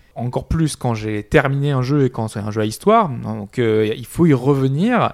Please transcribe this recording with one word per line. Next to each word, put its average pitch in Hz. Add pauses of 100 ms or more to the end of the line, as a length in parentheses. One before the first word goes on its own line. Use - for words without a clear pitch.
(160)
encore 123
plus 160
quand 120
j'ai 107
terminé 139
un 131
jeu 135
et 123
quand 113
c'est 107
un 104
jeu 107
à 107
histoire, 196
donc, 110
euh, 110
il 123
faut 170
y 151
revenir, 139